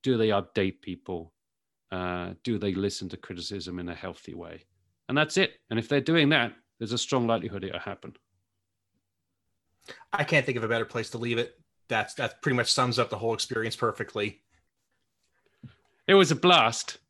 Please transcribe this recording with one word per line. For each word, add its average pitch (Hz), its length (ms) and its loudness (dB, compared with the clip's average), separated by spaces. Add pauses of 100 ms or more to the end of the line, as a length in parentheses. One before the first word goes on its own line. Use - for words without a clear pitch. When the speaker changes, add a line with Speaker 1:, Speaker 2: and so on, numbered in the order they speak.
Speaker 1:
Do 131 120 2
they 110 120 4
update 98 540 0
people? 87 520 -10 (560)
Uh, 90 540 -6
do 113 160 -2
they 98 160 0
listen 98 340 -4
to - 80 -12
criticism 90 640 -10
in 87 100 -8
a 85 60 -8
healthy 85 400 -12
way? 82 300 -16 (440)
And 131 80 0
that's 156 200 0
it. - 220 -2 (120)
And 113 80 0
if 117 100 -6
they're 143 100 2
doing 156 300 4
that, 123 260 2 (220)
there's 113 160 -6
a 117 60 -2
strong 123 260 0
likelihood 107 380 -2
it'll - 160 -8
happen. - 360 -12 (2000)
Speaker 2:
I 156 100 2
can't 143 220 4
think 120 140 -2
of 110 40 -2
a 113 40 -2
better 113 180 0
place 113 240 -6
to - 80 -10
leave 117 220 -2
it. - 200 -6 (280)
That's, 110 260 -2
that - 280 -6
pretty 131 140 0
much 120 160 0
sums 123 280 2
up 117 100 0
the 107 80 -6
whole 113 160 -2
experience 110 420 -4
perfectly. 107 680 -4 (1600)
Speaker 1:
It 190 60 6
was 185 180 8
a 147 40 4
blast. 147 640 4 (100)